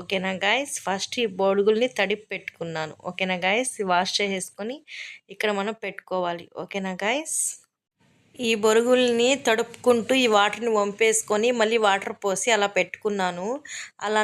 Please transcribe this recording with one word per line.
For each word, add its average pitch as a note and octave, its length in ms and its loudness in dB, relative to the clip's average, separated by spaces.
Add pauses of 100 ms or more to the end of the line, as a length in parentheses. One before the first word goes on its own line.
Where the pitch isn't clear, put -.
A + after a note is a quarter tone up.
ఓకేనా F#3 320 -4 (120)
గైస్? B3 300 0 (100)
ఫస్ట్ F#3+ 380 -4
ఈ - 20 2 (160)
బొరుగుల్ని G3+ 480 4 (100)
తడిపి G3+ 340 -2
పెట్టుకున్నాను. E3 640 -8 (160)
ఓకేనా F#3 360 -4
గైస్? A3 280 0 (180)
వాష్ F3+ 280 2
చేసేసుకొని G3+ 580 -6 (560)
ఇక్కడ G#3+ 160 -2 (100)
మనం G#3 240 -4
పెట్టుకోవాలి. F3+ 600 -6 (160)
ఓకేనా F#3+ 320 -6 (100)
గైస్? C#4+ 320 -2 (1000)
ఈ A#3 120 -2 (120)
బొరుగుల్ని A#3+ 640 4 (200)
తడుపుకుంటూ A#3 680 2
ఈ C4 200 4
వాటర్ని G#3 420 2
వంపేసుకొని G#3+ 720 0 (100)
మళ్ళీ A3 280 2
వాటర్ G3 360 0
పోసి A3+ 280 -2
అలా G3+ 260 4
పెట్టుకున్నాను. F#3 720 -2 (580)
అలా G#3+ 180 2